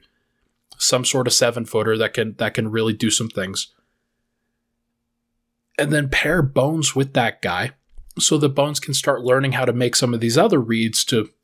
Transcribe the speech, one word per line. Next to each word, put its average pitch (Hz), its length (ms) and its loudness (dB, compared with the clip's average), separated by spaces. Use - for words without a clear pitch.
some 127 260 0
sort 127 240 0
of 117 60 0
seven-footer 113 640 0
that 110 160 -2
can, 110 220 -4
that 107 180 -4
can 110 180 -2
really 113 220 0
do 107 160 0
some 113 180 -2
things. 95 460 -8
And 151 140 0
then 147 160 2
pair 151 340 0
Bones 139 540 0
with 135 180 0
that 117 280 0
guy 92 300 -4
so - 200 2
that 147 120 2
Bones 143 300 0
can - 140 -8
start 135 300 -2
learning 131 300 2
how 127 120 0
to 120 80 0
make 123 220 0
some 120 180 2
of 113 60 -2
these 117 180 2
other 180 240 4
reads 113 440 0
to 110 240 0